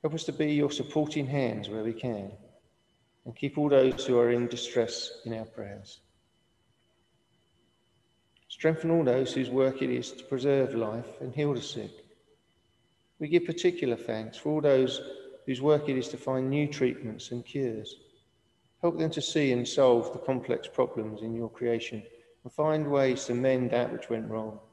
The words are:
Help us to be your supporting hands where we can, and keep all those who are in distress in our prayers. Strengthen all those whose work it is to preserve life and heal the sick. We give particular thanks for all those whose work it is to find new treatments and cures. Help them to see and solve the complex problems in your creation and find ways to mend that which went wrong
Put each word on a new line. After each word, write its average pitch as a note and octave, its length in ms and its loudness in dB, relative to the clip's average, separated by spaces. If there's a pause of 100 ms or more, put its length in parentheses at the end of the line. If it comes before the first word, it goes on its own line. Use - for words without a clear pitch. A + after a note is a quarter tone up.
Help D3+ 120 -2
us D#3+ 120 -6
to D#3+ 60 -4
be D3+ 220 0
your C#3+ 160 4
supporting D3+ 560 -2
hands A#2+ 420 -2
where G#2+ 160 -6
we A2+ 100 -2
can, G#2+ 380 -6 (920)
and A#2+ 100 -12
keep C#3 220 -4
all D3 120 2
those C3 360 6
who B2 140 4
are A#2+ 100 6
in A#2+ 160 2
distress A#2+ 640 -4 (160)
in A2+ 80 -6
our A2 120 -8
prayers. G2+ 560 -14 (2500)
Strengthen D#3+ 420 0
all E3 120 4
those B2+ 300 2
whose C3 160 0
work C3 320 2
it C3 80 0
is B2 220 -4
to - 140 -18
preserve C3+ 500 0
life A2+ 320 -4 (140)
and B2+ 120 -10
heal D3 220 0
the A#2 60 -4
sick. G#2+ 280 -10 (1300)
We D3+ 120 -6
give - 160 4
particular E3 500 0
thanks A2 420 -6
for - 140 -4
all D#3 100 0
those C3 400 4 (460)
whose B2+ 120 -2
work D3 300 4
it C3 80 0
is B2 120 -4
to D3 80 -10
find C3 340 -2
new D3 160 2
treatments B2 640 -2
and A#2+ 120 -8
cures. A2+ 520 -6 (840)
Help E3+ 180 0
them D#3+ 100 2
to D#3 140 -4
see C#3+ 300 2
and A#2+ 140 0
solve B2 460 4
the - 60 -10
complex B2+ 480 -2
problems G#2+ 560 -2
in A2+ 100 -6
your A#2 160 -4
creation A#2 540 -4 (400)
and C#3+ 100 -16
find D#3 380 0
ways C3+ 340 2
to B2 80 -2
mend B2+ 380 2
that A#2+ 200 2
which A#2+ 200 -8
went A2 180 -4
wrong A2 300 -8 (140)